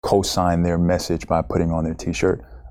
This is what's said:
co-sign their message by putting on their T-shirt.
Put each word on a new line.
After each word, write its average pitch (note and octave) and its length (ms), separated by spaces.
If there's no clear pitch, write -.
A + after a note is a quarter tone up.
co-sign F2+ 600
their F2 140
message E2+ 500
by E2 140
putting E2+ 300
on E2 120
their D#2+ 100
T-shirt. F2+ 480